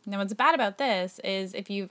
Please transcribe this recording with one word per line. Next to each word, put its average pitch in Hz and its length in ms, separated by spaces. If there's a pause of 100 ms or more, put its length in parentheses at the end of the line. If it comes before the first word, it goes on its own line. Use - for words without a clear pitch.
Now, 202 140
what's 202 160
bad 277 180
about 226 240
this 190 460
is 190 320
if 202 160
you've 196 200